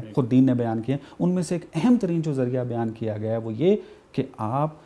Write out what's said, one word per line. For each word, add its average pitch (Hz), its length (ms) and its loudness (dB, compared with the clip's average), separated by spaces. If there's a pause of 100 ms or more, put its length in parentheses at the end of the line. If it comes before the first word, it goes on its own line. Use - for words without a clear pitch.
(160)
خود 127 160 0
دین 131 140 8
نے 127 80 4
بیان 113 280 -2
کیے 131 140 -2
ہیں۔ - 100 -8 (140)
ان 175 100 2
میں 180 140 0
سے 175 120 -4
ایک 170 180 -6
اہم 233 280 4
ترین 170 200 0
جو 151 120 -2
ذریعہ 127 300 0
بیان 117 260 -2
کیا 110 280 -4
گیا 110 140 -4
ہے 113 60 0
وہ 113 160 -6
یہ 175 220 2 (360)
کہ 131 120 -2 (140)
آپ 135 340 -2 (140)